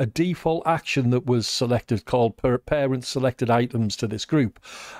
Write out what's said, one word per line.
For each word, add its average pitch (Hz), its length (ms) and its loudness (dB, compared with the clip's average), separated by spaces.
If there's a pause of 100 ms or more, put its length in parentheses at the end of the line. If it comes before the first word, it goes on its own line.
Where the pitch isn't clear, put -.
a 139 40 2
default 165 640 0
action 143 440 0
that 123 160 0
was 120 200 2
selected 120 580 -2
called 120 320 0
per-, 123 220 0
parent 135 460 -2
selected 127 440 -2
items 117 500 2
to 113 100 -4
this 104 160 -6
group. 139 340 0 (420)